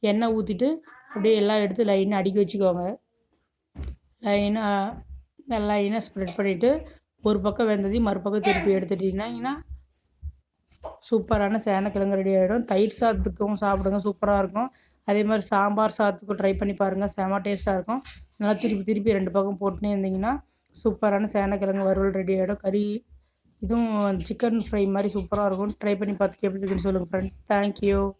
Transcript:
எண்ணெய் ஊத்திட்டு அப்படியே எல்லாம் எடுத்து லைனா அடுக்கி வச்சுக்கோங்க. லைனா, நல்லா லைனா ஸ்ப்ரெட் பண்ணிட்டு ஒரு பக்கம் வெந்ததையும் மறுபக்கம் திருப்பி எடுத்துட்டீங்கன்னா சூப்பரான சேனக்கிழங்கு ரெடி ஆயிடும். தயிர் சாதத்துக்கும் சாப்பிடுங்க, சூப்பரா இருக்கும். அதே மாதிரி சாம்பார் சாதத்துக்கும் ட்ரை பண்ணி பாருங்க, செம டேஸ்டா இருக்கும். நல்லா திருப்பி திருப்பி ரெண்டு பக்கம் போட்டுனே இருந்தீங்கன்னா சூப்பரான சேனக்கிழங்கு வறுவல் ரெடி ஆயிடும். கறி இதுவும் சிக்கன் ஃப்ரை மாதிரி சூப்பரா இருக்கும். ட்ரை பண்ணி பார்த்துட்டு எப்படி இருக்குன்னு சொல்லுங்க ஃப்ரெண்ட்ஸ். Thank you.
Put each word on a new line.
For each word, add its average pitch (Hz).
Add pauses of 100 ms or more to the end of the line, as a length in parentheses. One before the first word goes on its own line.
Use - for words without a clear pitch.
(100)
எண்ணெய் 226
ஊத்திட்டு 214 (380)
அப்படியே 220
எல்லாம் 208
எடுத்து 202
லைனா 196
அடுக்கி 190
வச்சுக்கோங்க. 185 (1400)
லைனா, 208 (840)
நல்லா 208
லைனா 208
ஸ்ப்ரெட் 190
பண்ணிட்டு 196 (540)
ஒரு 208
பக்கம் 202
வெந்ததையும் 214
மறுபக்கம் 196
திருப்பி 190
எடுத்துட்டீங்கன்னா 196 (1500)
சூப்பரான 214
சேனக்கிழங்கு 196
ரெடி 196
ஆயிடும். 190
தயிர் 208
சாதத்துக்கும் 208
சாப்பிடுங்க, 196
சூப்பரா 202
இருக்கும். 196 (380)
அதே 208
மாதிரி 214
சாம்பார் 208
சாதத்துக்கும் 202
ட்ரை 196
பண்ணி 202
பாருங்க, 196
செம 196
டேஸ்டா 196
இருக்கும். 214 (340)
நல்லா 214
திருப்பி 208
திருப்பி 214
ரெண்டு 185
பக்கம் 196
போட்டுனே 196
இருந்தீங்கன்னா 196 (420)
சூப்பரான 208
சேனக்கிழங்கு 196
வறுவல் 190
ரெடி 190
ஆயிடும். 190
கறி 202 (760)
இதுவும் 214
சிக்கன் 226
ஃப்ரை 208
மாதிரி 196
சூப்பரா 202
இருக்கும். 202
ட்ரை 208
பண்ணி 202
பார்த்துட்டு 196
எப்படி 190
இருக்குன்னு 185
சொல்லுங்க 185
ஃப்ரெண்ட்ஸ். 190
Thank 202
you. 196 (220)